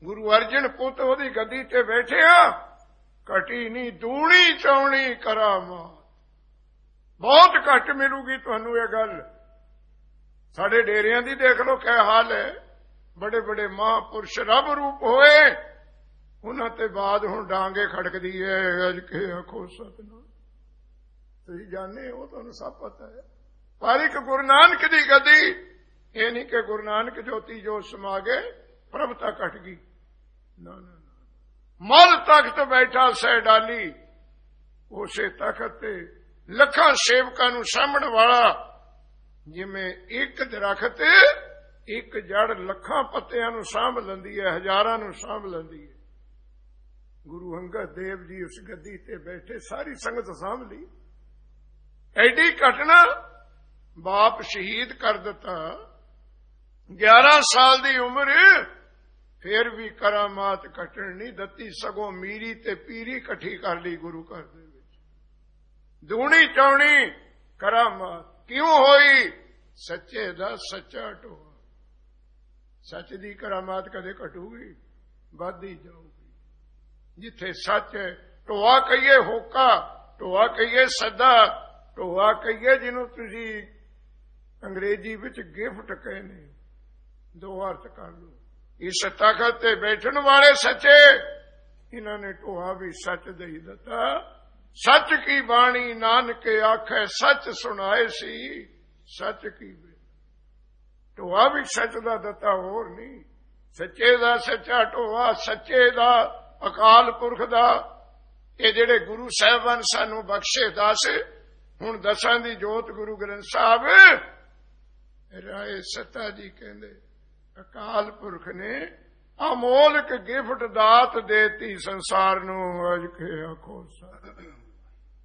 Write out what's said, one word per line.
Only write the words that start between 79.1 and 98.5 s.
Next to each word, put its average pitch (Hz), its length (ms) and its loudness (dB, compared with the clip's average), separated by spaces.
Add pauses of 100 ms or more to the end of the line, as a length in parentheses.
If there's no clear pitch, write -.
ਹੋਕਾ, 226 800 0 (240)
ਢੋਆ 196 260 0
ਕਹੀਏ 240 400 0
ਸੱਦਾ, 220 760 2 (360)
ਢੋਆ 185 340 0
ਕਹੀਏ 226 460 0
ਜਿਹਨੂੰ 247 300 -8
ਤੁਸੀਂ 220 540 -14 (1000)
ਅੰਗਰੇਜ਼ੀ 202 520 -8
ਵਿੱਚ 214 240 -16
ਗਿਫਟ 190 520 -14
ਕਹਿੰਦੇ 98 540 -18
ਹੋ। - 80 -20 (840)
ਦੋ 196 340 -10
ਅਰਥ - 160 -14
ਕਰ - 240 -20
ਲਓ। 120 220 -20 (480)
ਇਸ 185 260 -6
ਤਖਤ 220 540 0
ਤੇ 226 140 0
ਬੈਠਣ 208 440 -4
ਵਾਲੇ 277 360 8
ਸੱਚੇ, 277 640 8 (800)
ਇਹਨਾਂ 208 220 -12
ਨੇ 202 140 -12
ਢੋਆ 185 400 -10
ਵੀ 185 200 -14
ਸੱਚ 180 380 -12
ਦੇ 180 160 -20
ਹੀ 160 120 -16
ਦਿੱਤਾ। 226 720 -8 (420)
ਸੱਚ 302 400 2
ਕੀ 285 260 -2
ਬਾਣੀ 247 540 2
ਨਾਨਕ 233 540 0
ਆਖੇ, 220 580 0
ਸੱਚ 262 440 0
ਸੁਣਾਏ 214 560 -2
ਸੀ, 226 580 -14 (420)